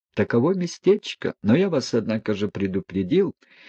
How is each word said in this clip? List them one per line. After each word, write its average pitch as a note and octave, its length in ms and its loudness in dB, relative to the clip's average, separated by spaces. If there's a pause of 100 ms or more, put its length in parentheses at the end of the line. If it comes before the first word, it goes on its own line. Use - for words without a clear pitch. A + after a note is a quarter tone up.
(140)
Таково A#2+ 400 2
местечко, - 880 -2
но G#2+ 140 4
я G3 120 2
вас, D3 240 -2
однако A2 420 -2
же, G2+ 140 -4
предупредил, F#2+ 840 -2 (340)